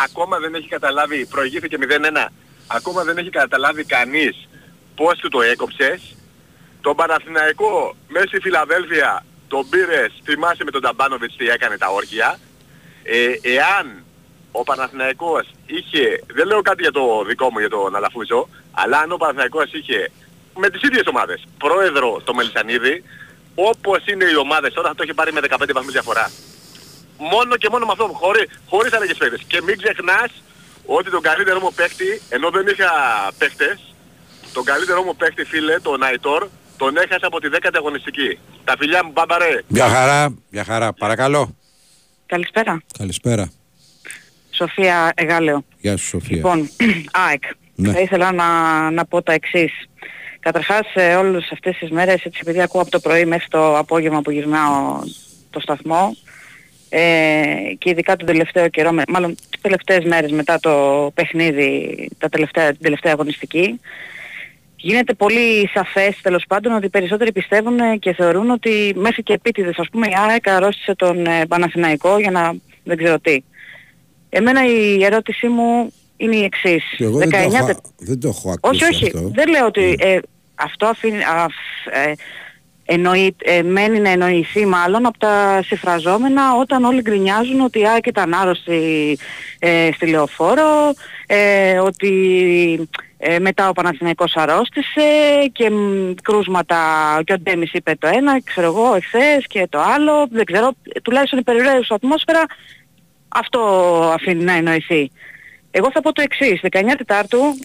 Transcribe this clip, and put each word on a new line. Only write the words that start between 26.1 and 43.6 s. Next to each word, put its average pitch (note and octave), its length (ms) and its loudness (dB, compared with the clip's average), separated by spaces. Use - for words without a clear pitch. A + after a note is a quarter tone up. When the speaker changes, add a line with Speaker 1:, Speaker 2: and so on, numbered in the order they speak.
Speaker 1:
Μόνο A#3 400 0
και G#3+ 140 -2
μόνο A#3 140 -2
με G#3+ 60 -2
αυτό, G3 220 0
χωρί-, G3 360 0
χωρίς A3 240 0
άλλες G3+ 240 -2
παίκτες. A#2+ 300 -4
Και - 140 -2
μην F#3+ 200 -2
ξεχνάς G3+ 500 -2
ότι F#3 240 -2
τον F3+ 120 -2
καλύτερο F#3 380 0
μου F#3 140 -2
παίκτη, F#3 560 -4
ενώ C3 200 -2
δεν F#3+ 180 0
είχα F#3+ 240 0
παίκτες, D3+ 560 -4
τον B2+ 100 -6
καλύτερο F3 400 0
μου F3 120 -4
παίκτη, D#3+ 280 -2
φίλε, D#3 360 -2
τον C#3+ 240 -4
Αϊτόρ, C#3+ 440 -2
τον C3+ 200 -2
έχασα F#3 300 -2
από E3 120 -4
τη D3+ 80 -6
δέκατη E3+ 300 -2
αγωνιστική. D3 600 -6
Τα B2+ 140 -2
φιλιά D#3+ 260 0
μου, E3 80 -8
Μπάμπα, E3 260 0
ρε. D#3+ 300 0
Speaker 2:
Γεια B2 200 2
χαρά, C3+ 460 4
γεια G#2 140 -8
χαρά. A2+ 300 -2
Παρακαλώ. A#2+ 600 0
Speaker 3:
Καλησπέρα. F3+ 560 -4
Speaker 2:
Καλησπέρα. G2+ 540 -4